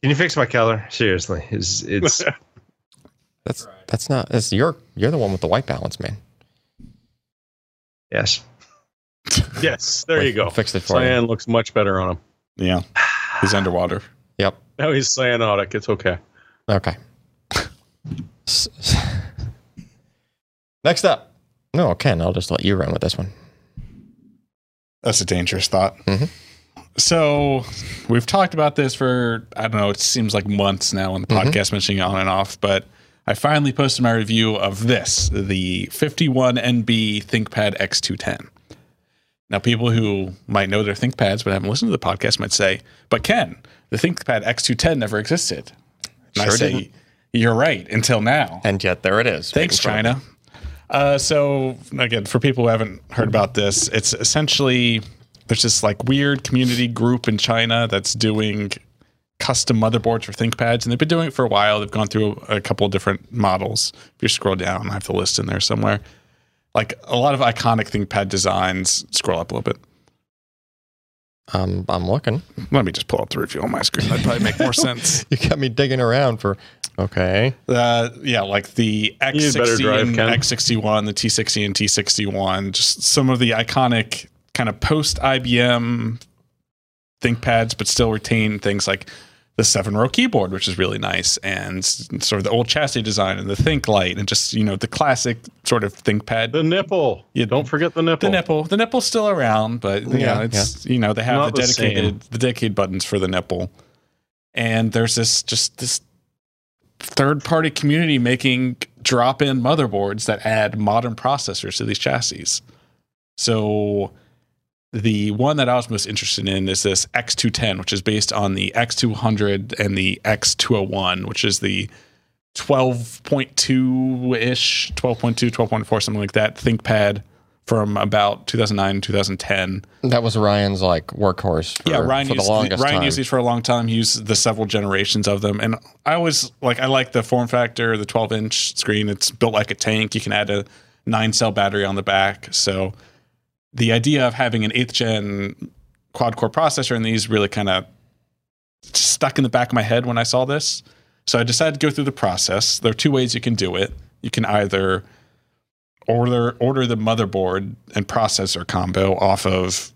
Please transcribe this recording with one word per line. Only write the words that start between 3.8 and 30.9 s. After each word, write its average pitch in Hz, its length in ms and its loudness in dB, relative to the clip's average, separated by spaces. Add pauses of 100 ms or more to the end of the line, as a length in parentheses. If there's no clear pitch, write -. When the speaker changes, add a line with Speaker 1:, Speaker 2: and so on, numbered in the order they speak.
Speaker 3:
that's - 200 -4
not, 135 220 -4
it's, 110 240 -2
you're, 139 220 0 (200)
you're 110 140 0
the 160 80 -2
one 104 140 0
with 92 100 -4
the 85 60 -2
white 110 180 0
balance, - 340 -6
man. - 160 -8 (2000)
Speaker 1:
Yes. - 320 -2 (1200)
Speaker 2:
Yes, - 440 -2
there 160 120 2
Speaker 3:
We 143 80 2
Speaker 2:
you 120 60 0
go. 98 180 0
Speaker 3:
fixed - 240 -2
it 92 60 0
for 110 200 2
you. 127 60 2
Speaker 2:
Cyan 123 180 2
looks 113 220 -4
much 117 260 0
better 98 260 2
on 92 120 -2
him. 87 60 -4 (400)
Speaker 4:
Yeah. 92 240 2 (600)
He's 98 140 0
underwater. 92 480 -2 (340)
Speaker 3:
Yep. 98 180 0 (220)
Speaker 2:
Now 156 140 0
he's 139 180 0
cyanotic. 113 640 0
It's 104 160 -6
okay. 92 300 0 (500)
Speaker 3:
Okay. 95 260 0 (1500)
S-, - 200 0 (100)
s-, - 180 0 (1900)
next 165 200 2
up. - 300 0 (400)
No, 143 220 4
Ken, 90 260 2
I'll 90 120 2
just 92 180 -2
let - 120 0
you 98 120 2
run 92 160 -2
with 82 100 -2
this 78 160 -2
one. 95 120 -6 (1700)
Speaker 4:
That's 110 180 2
a 92 40 -4
dangerous 87 420 -2
thought. 95 380 2
Speaker 3:
Mm-hmm. 98 200 0 (720)
Speaker 4:
So 147 680 2 (460)
we've 117 160 4
talked 190 280 2
about 151 220 2
this 135 180 0
for, 123 600 0
I 110 140 -4
don't 110 100 0
know, 101 100 2
it 101 100 -2
seems 110 340 0
like 101 140 0
months 98 440 0